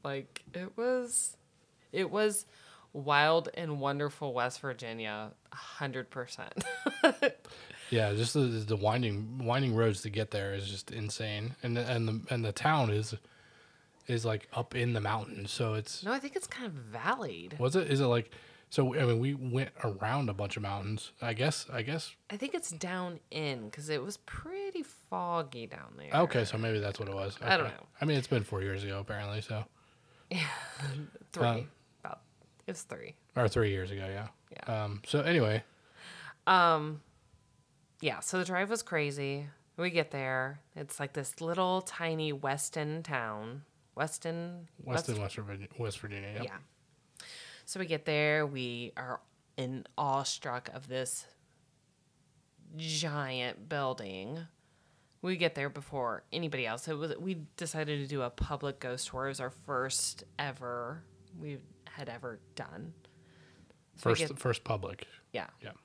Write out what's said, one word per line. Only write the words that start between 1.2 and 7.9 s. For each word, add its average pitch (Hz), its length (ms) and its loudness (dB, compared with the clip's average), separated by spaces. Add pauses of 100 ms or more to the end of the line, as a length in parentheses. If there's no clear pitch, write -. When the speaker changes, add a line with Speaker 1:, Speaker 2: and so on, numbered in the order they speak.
Speaker 1:
it 175 180 0
was 208 360 2 (460)
wild 151 640 6
and 151 260 -2
wonderful 143 540 0
West 123 260 0
Virginia, 113 720 -6 (220)
a - 40 -12
hundred 131 540 -6
percent. - 540 -6 (380)
<laughs> - 120 8 (760)